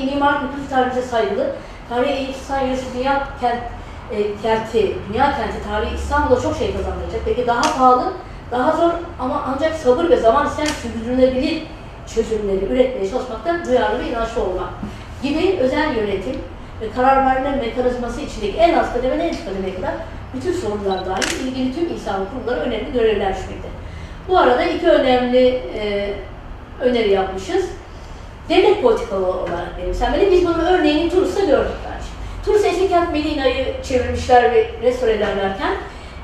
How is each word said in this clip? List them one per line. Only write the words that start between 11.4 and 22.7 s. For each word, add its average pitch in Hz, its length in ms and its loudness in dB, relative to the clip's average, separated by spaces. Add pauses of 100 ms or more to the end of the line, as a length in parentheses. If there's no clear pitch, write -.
çözümleri 208 500 0
üretmeye 208 460 2
çalışmakta 254 540 -4
duyarlı 233 340 2
ve 254 100 -4
inançlı 226 340 -2
olmak 185 260 -2 (540)
gibi 320 380 2
özel 262 360 2
yönetim 202 420 -2 (420)
ve 220 160 -6
karar 262 300 4
verme 262 300 2
mekanizması 240 640 -2
içindeki 202 380 -4
en 339 200 6
az - 140 0
kademeden 262 280 0
en 339 120 0
üst - 120 -6
kademeye 190 300 -4
kadar 277 180 -4 (420)
bütün 339 180 -2
sorunlar 196 540 -2
dahil 185 400 -2
ilgili 254 280 -2
tüm 339 200 -2
insan 208 220 -4 (140)
kurumları 247 300 -4
önemli 233 320 -4